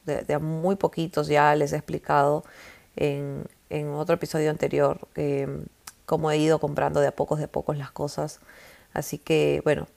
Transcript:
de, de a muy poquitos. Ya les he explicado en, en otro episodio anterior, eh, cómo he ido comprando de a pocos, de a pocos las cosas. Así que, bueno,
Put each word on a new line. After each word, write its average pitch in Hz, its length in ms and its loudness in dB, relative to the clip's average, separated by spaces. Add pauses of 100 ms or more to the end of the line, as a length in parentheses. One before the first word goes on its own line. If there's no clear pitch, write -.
de, 151 160 -2
de - 140 -2
a 151 40 0
muy 160 360 -2
poquitos. 160 520 -2
Ya 147 280 6
les 147 180 2
he - 20 0
explicado 147 680 0 (520)
en, 143 500 -4 (240)
en 147 240 -4
otro 156 220 0
episodio 156 360 0
anterior, 143 480 2 (160)
eh, 139 320 -2 (580)
cómo 156 260 0
he 151 60 2
ido 156 220 4
comprando 147 400 0
de 143 80 6
a 131 80 0
pocos, 151 240 -2
de 151 60 -4
a - 60 -10
pocos 147 260 -2
las 135 140 -10
cosas. 151 480 -6 (540)
Así 151 240 -6
que, 147 480 2
bueno, 151 320 0